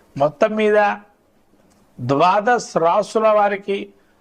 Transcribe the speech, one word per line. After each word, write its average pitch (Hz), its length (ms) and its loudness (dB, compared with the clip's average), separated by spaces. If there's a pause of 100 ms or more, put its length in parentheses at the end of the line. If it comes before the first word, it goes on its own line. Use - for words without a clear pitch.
(220)
మొత్తం 208 300 0 (100)
మీద 214 180 2 (1300)
ద్వాదశ 196 760 0
రాశుల 208 420 0 (120)
వారికి 202 380 -2 (440)